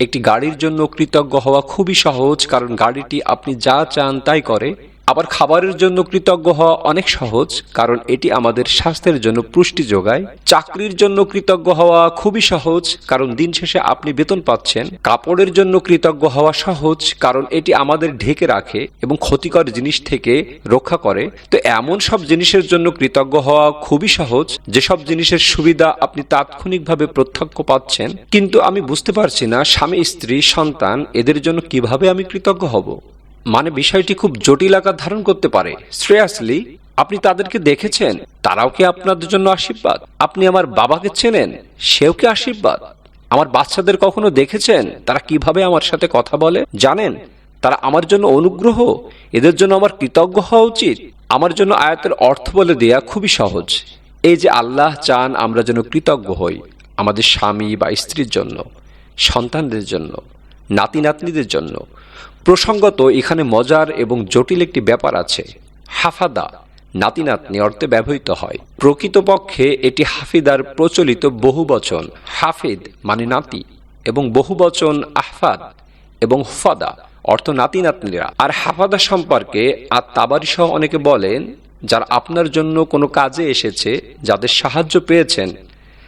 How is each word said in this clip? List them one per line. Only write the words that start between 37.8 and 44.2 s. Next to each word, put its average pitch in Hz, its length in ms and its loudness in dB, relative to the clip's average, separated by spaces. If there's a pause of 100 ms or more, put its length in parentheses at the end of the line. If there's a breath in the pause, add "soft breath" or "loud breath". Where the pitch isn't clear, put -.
তারাও 107 260 0
কি 185 160 0
আপনাদের 180 440 -2
জন্য 190 220 2
আশীর্বাদ? - 500 -2 (180)
আপনি 185 280 0
আমার 185 200 2
বাবাকে 123 480 0
চেনেন? 185 420 0 (220)
সেও - 340 2
কি 202 140 0
আশীর্বাদ? 220 540 -2 (500)
আমার 139 180 4
বাচ্চাদের 180 480 0
কখনো 196 340 2